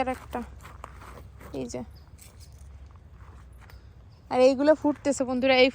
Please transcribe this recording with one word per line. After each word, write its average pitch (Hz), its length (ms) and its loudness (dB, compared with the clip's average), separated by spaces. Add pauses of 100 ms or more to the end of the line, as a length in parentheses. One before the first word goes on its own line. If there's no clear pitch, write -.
আর 254 160 -2
একটা, - 240 -10 (1200)
এই 254 120 -8
যে। 247 100 -8 (2500)
আর 247 160 2
এইগুলো 277 320 4
ফুটতেছে 285 480 0
বন্ধুরা। 262 260 2 (100)
এই 269 100 4